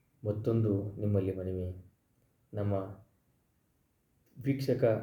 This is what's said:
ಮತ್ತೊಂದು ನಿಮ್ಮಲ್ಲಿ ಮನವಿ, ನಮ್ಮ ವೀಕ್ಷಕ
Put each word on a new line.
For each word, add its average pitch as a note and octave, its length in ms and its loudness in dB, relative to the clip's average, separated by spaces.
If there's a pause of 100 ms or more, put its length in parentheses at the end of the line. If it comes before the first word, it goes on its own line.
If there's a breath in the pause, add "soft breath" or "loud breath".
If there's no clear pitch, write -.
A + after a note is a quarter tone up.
(240)
ಮತ್ತೊಂದು G#2+ 760 0
ನಿಮ್ಮಲ್ಲಿ F#2+ 380 2
ಮನವಿ, F#2 480 -4 (680)
ನಮ್ಮ G2+ 180 0 (1700)
ವೀಕ್ಷಕ C3 400 2 (180)